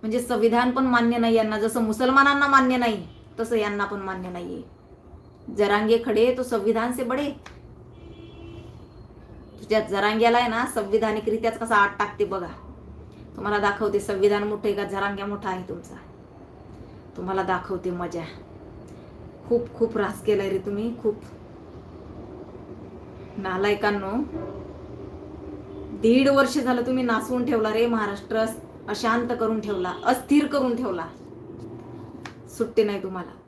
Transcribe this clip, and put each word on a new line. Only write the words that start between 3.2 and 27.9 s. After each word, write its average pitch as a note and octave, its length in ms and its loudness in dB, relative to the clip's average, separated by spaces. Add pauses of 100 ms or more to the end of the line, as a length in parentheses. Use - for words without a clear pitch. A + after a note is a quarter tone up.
तसं A#3 160 0
यांना G3+ 280 0
पण G3+ 160 -6
मान्य F#3 280 -8
नाहीये. F3 340 -8 (920)
"जरांगे G#3 520 6
खडे A#3+ 300 6
तो B3+ 60 -2
संविधान A3+ 500 0
से B3+ 120 -2
बडे." C#4 260 -2 (2250)
तुझ्या G#3+ 200 2
जरांग्याला A3 580 4
आहे B3 100 2
ना, A#3 260 0
संविधानिकरित्याच A3 840 0
कसा A3+ 180 0
आत G3+ 120 6 (100)
टाकते G3+ 260 0
बघा. F3+ 220 -4 (920)
तुम्हाला G#3 220 0
दाखवते G3+ 420 2
संविधान G3+ 420 2
मोठं G#3 220 -2
आहे G3+ 100 2
का G3+ 100 -2
जरांग्या G3 420 -2
मोठा G3+ 220 -6
आहे F#3 200 -6
तुमचा, - 260 -12 (1200)
तुम्हाला F#3+ 260 -2
दाखवते F3+ 480 -2
मजा. F3 340 -6 (1200)
खूप, A#3 260 0
खूप A3+ 220 0
रास G3+ 260 -2
केलाय G3 260 2
रे F#3+ 100 0
तुम्ही, G#3 440 -4
खूप. G#3 120 2 (2250)
नालायकांनो, G3+ 760 0 (1900)
दीड B3+ 300 6
वर्ष C#4 300 4
झालं B3 240 2
तुम्ही B3+ 220 0
नासवून A#3+ 420 0
ठेवला A3 260 2
रे A3+ 140 4
महाराष्ट्र, G#3+ 580 0 (440)